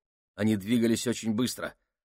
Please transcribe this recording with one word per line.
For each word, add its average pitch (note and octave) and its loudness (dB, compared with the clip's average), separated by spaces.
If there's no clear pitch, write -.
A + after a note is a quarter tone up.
Они G#2+ 2
двигались A2+ 2
очень A2+ -2
быстро, G#2 -4